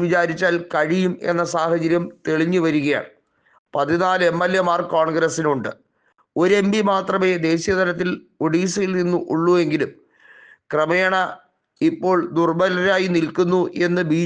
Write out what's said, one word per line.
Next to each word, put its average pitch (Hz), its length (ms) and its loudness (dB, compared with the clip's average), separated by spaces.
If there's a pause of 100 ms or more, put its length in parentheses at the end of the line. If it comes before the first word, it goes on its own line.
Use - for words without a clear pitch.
വിചാരിച്ചാൽ 170 520 0 (180)
കഴിയും 180 380 0 (200)
എന്ന 170 120 0 (100)
സാഹചര്യം 165 520 0 (220)
തെളിഞ്ഞു 165 380 0
വരികയാണ്. 147 440 0 (640)
പതിനാല് 175 560 0
എം 165 160 -4
എൽ 185 160 0
എമാർ 175 180 0 (140)
കോൺഗ്രസിനുണ്ട്. 160 760 0 (640)
ഒരു 185 180 4 (100)
എം 202 100 0
പി 214 100 0 (100)
മാത്രമേ 190 400 0 (180)
ദേശീയ 170 300 0
തലത്തിൽ 175 300 -2 (360)
ഒഡീഷയിൽ 185 440 0 (100)
നിന്ന് 175 200 0 (140)
ഉള്ളൂ 170 200 2 (100)
എങ്കിലും 151 280 -2 (800)
ക്രമേണ 180 420 0 (680)
ഇപ്പോൾ 165 360 2 (180)
ദുർബലരായി 180 800 0
നിൽക്കുന്നു 175 460 0 (260)
എന്ന് 175 240 0
ബി 160 160 2